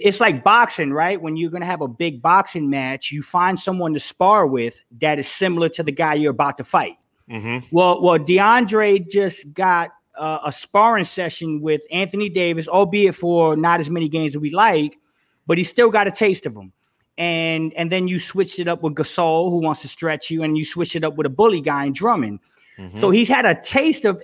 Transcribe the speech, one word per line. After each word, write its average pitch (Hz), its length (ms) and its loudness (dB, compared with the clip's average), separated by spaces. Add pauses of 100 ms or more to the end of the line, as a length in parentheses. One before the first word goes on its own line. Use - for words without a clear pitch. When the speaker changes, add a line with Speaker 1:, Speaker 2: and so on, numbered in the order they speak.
Speaker 1:
it's 196 160 2
like 175 240 2
boxing, 190 500 4
right? 170 260 0
When 160 160 -6
you're 165 140 -4
gonna 175 160 -8
have 180 160 -4
a 131 60 -4
big 127 340 -6
boxing 170 480 2
match, 135 420 -4
you 147 120 -8
find 180 360 0
someone 175 340 -4
to 143 60 -4
spar 190 460 2
with 123 360 -4 (180)
that 151 180 0
is 135 100 -6
similar 170 420 0
to 165 120 -6
the 156 100 -2
guy 156 220 -2
you're 151 180 0
about 143 260 -2
to 135 60 -10
fight. 123 300 0 (340)
Speaker 2:
Mm-hmm. 120 440 -8
Speaker 1:
Well, 175 320 4
well, 170 160 6
DeAndre 202 920 2
just 196 440 -2
got, 175 380 0 (260)
uh, 156 280 -6
a 143 60 -4
sparring 208 540 2
session 160 560 -6
with 151 200 0 (100)
Anthony 196 380 -4
Davis, 165 380 -2
albeit 190 480 2
for 170 400 2
not 170 240 2
as 151 100 -4
many 165 200 -2
games 151 260 -4
as 151 60 -8
we 147 100 -4
like, 170 460 2 (500)
but 170 100 2
he 180 60 0
still 233 260 2
got 202 180 2
a 185 40 -2
taste 196 340 0
of 120 100 -10
him. 95 180 -20 (440)
And, 165 560 -2
and 165 180 -6
then 185 160 0
you 185 100 -2
switched 180 420 -4
it 170 80 -4
up 170 140 -4
with 156 140 -4
Gasol, 165 540 0
who 175 100 0
wants 156 220 -2
to 143 60 -14
stretch 156 440 -6
you, 160 120 -4
and 156 140 0
you 156 60 -4
switch 170 320 -6
it 160 80 -4
up 151 120 -4
with 151 100 -2
a 143 40 -4
bully 185 320 2
guy 143 240 -2
in 139 80 -2
Drummond. 139 460 -2 (380)
Speaker 2:
Mm-hmm. 95 200 -16
Speaker 1:
So 196 120 2
he's 214 180 6
had 254 180 2
a 175 140 4
taste 285 460 0
of 196 180 0